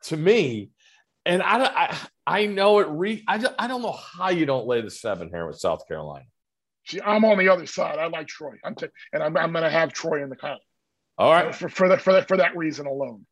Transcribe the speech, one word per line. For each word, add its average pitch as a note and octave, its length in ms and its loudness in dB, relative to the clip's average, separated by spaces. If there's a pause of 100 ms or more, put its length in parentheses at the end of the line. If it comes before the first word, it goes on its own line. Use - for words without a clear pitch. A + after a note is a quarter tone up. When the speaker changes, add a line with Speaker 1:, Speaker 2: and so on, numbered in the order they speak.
Speaker 1:
to D#3+ 120 -4
me. D#3 540 2 (540)
And F3+ 180 0
I, A3+ 220 2
I, - 320 -2 (300)
I G3 200 0
know G3+ 320 4
it F#3 100 4
re-, F#3 380 -4
I G3+ 120 -2
ju-, A#3+ 100 -2 (100)
I G#3+ 80 -2
don't B3 160 -6
know G3+ 100 -4
how F3+ 380 -6
you E3 160 2
don't C3 200 -2
lay A#2+ 140 0
the G#2 100 -10
seven F2+ 380 -6
here E2+ 180 -8
with D2+ 120 -12
South E2 300 -2
Carolina. D2+ 360 -10 (600)
Speaker 2:
See, F3+ 140 -10
I'm G#3 240 2
on G#3+ 140 6
the F#3 100 4
other F3+ 180 4
side. D#3+ 320 -4
I D#3+ 80 -4
like E3 220 -8
Troy. C#3+ 260 -16 (100)
I'm - 120 -10
t-, D#3+ 100 -8 (260)
and D#3 100 -2
I'm, D#3 140 -2
I'm E3 160 0
gonna E3 160 0
have D#3+ 240 2
Troy D#3+ 300 -4
in C#3 80 -8
the C3 60 -12
column. C#3+ 240 -10 (580)
Speaker 1:
All B2 140 6
right. E3 220 4
Speaker 2:
For, F3 140 -8
for F#3 200 2
that, F#3 120 4
for F#3+ 120 4
that, F#3 160 4
for F#3+ 80 4
that F3 200 2
reason D3+ 300 -6
alone. C3+ 460 -8